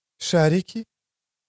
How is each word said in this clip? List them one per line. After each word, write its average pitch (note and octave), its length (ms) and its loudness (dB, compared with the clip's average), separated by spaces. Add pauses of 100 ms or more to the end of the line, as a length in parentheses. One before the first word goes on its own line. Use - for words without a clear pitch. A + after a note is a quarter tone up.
(180)
«Шарики? F3 680 0 (640)